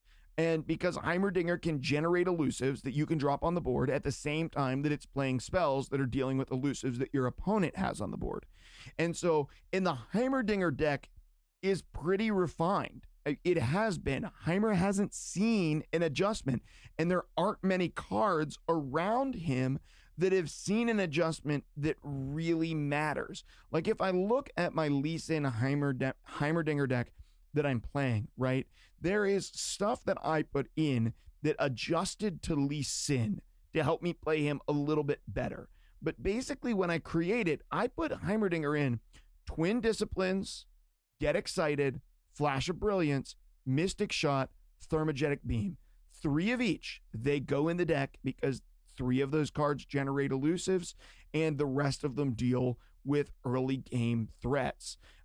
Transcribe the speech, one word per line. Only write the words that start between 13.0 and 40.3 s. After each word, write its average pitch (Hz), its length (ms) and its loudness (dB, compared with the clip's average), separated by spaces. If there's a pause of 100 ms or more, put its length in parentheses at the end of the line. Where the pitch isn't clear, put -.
I-, 147 180 -2
it 175 120 4
has 170 400 0
been. 139 320 -4 (160)
Heimer 202 300 2
hasn't 196 400 0
seen 175 680 0 (100)
an 170 80 2
adjustment, 165 600 0 (360)
and 165 120 2
there 180 140 2 (140)
aren't - 260 0
many 185 240 2
cards 185 720 0 (100)
around 175 680 0
him 131 420 0 (400)
that 185 140 4
have 180 180 2
seen 233 400 0
an 214 100 2
adjustment 156 640 0 (140)
that 147 240 0
really 160 720 -2
matters. 147 680 -2 (300)
Like, 160 160 0
if 214 140 0
I 190 80 2
look 208 480 2
at 170 160 0
my 151 140 2
Lee 143 280 0
Sin 156 280 -2
Heimer 135 520 0
de-, 131 180 -2 (240)
Heimerdinger 147 520 0
deck 120 200 -2 (440)
that 147 100 2
I'm 131 160 2
playing, 123 560 0
right? 131 300 0 (320)
There 202 280 0
is 196 280 2
stuff - 500 -2
that - 200 0
I 156 180 2
put 139 320 -2
in 127 380 2 (300)
that 151 160 2
adjusted 160 840 -2
to 165 100 0
Lee 143 280 0
Sin 135 600 -2 (320)
to 160 80 2
help 151 200 0
me 175 120 -2
play 156 280 0
him 147 260 0
a 151 40 2
little 147 320 2
bit 143 240 -2
better. - 400 -6 (320)
But 165 220 -4
basically, 240 500 -2
when 185 180 2
I 165 80 2
create 175 480 0
it, 151 140 0 (100)
I 202 180 0
put 311 240 -4
Heimerdinger 170 640 0
in 127 220 2 (460)
Twin 190 360 0
Disciplines, 190 840 -2 (560)